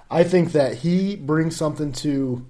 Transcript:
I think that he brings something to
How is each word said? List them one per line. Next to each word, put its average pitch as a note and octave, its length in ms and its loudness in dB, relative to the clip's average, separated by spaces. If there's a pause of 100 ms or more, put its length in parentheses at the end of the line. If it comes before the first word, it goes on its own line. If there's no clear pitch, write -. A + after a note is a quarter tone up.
(120)
I E3+ 140 4
think F3 260 2
that C3 280 0
he F#3 360 0
brings D#3+ 400 -2
something D3+ 380 -4
to C3+ 560 -2